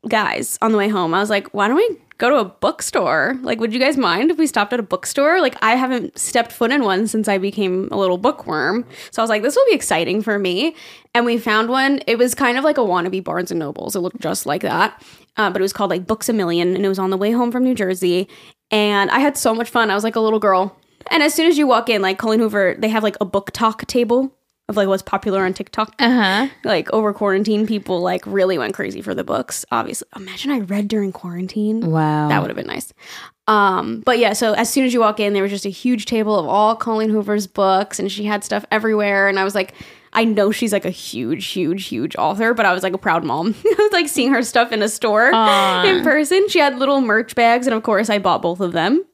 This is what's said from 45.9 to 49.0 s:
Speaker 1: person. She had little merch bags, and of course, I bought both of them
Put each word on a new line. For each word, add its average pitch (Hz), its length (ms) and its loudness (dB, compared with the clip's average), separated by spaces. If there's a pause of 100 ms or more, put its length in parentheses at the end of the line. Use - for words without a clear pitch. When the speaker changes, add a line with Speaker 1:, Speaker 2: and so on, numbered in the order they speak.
Speaker 1:
person. 320 460 2
She - 80 0
had 277 220 2
little 269 220 2
merch 220 340 0
bags, 240 320 4
and 233 80 2
of 220 80 -4
course, 214 260 0
I 208 80 2
bought 185 240 0
both 180 200 -2
of 175 100 -2
them 202 420 0